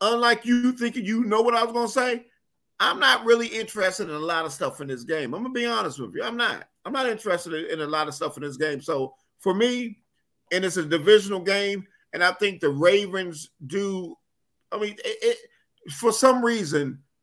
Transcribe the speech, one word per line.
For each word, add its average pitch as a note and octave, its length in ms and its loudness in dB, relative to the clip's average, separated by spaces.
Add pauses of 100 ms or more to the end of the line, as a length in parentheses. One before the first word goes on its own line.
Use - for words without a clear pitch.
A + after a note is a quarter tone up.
unlike A#3 440 2
you B3 280 4
thinking A#3+ 320 -4
you A3+ 180 0
know A3 180 4
what A#3+ 140 4
I A#3 80 2
was A3+ 100 -2
gonna A#3 140 0
say, B3 400 -2 (520)
I'm B3+ 200 0
not B3+ 260 4
really A#3 220 6
interested G#3+ 600 -2
in D3+ 80 -6
a D3+ 40 -6
lot E3 260 -2
of D3 80 -8
stuff C#3+ 280 -6
in C#3+ 60 -10
this B2+ 160 -8
game. D3 300 -4
I'm F#3+ 80 -6
gonna B3+ 120 -8
be A#3+ 120 -2
honest G3+ 340 -2
with G#2+ 140 -10
you. - 100 -6
I'm A3+ 140 -6
not. G#3+ 300 -4 (180)
I'm A#3 80 -8
not C4 140 -2
interested F#3+ 460 -4
in, D#3+ 260 -6
in - 20 -4
a D3 80 -4
lot D#3 180 0
of C#3+ 60 -8
stuff D3+ 240 -6
in - 60 -12
this C#3+ 140 -10
game. D3 240 -2
So C3+ 340 -4 (240)
for F#3+ 160 0
me, A#3+ 440 0 (520)
and F#3 120 0
it's F#3 140 -2
a E3+ 80 0
divisional F#3+ 540 6
game, G3 480 -2 (260)
and F3 100 0
I F3+ 80 6
think F#3+ 300 -2
the D#3 80 2
Ravens F3+ 800 2 (180)
do, F#3+ 480 -4 (560)
I G#3+ 80 -6
mean, G#3 240 -4
it, G#3+ 140 -6 (680)
it, - 80 -14
for A#3 200 0
some B3+ 300 4
reason, D#3 560 0 (240)